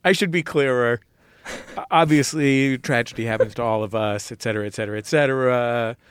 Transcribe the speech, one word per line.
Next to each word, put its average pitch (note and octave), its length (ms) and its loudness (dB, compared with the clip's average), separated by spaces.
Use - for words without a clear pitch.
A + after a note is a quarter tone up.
I F3+ 80 4
should F#3+ 180 2
be E3 120 0
clearer. B2 580 2
<laughs> - 480 -14
Obviously, C#3+ 840 2
tragedy A#2 480 -2
happens A2 300 -2
to A#2+ 80 -4
all A2 200 0
of G#2 120 -6
us, G#2 360 -2
et G#2+ 120 -14
cetera, G#2+ 240 -2
et G#2 80 -10
cetera, G#2+ 240 -6
et G#2+ 80 -10
cetera. B2 920 0